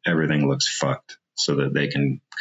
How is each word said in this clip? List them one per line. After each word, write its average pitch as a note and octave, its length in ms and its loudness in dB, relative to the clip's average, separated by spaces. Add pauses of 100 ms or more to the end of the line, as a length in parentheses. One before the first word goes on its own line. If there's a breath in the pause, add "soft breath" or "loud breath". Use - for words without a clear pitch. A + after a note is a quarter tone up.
everything D2+ 440 2
looks C2+ 180 0
fucked - 500 -4 (180)
so - 220 0
that C#2 160 0
they C#2+ 140 0
can C#2+ 340 -2 (200)